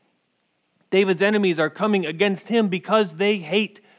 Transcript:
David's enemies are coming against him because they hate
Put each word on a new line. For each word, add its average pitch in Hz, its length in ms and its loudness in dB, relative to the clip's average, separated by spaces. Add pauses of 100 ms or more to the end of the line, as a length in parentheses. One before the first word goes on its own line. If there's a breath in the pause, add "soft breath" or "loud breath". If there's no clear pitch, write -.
(880)
David's 190 320 2
enemies 196 380 2
are 156 100 0
coming 196 360 -2
against 170 420 -2
him 220 220 2
because 185 460 -2
they 202 220 0
hate 185 440 -4 (180 soft breath)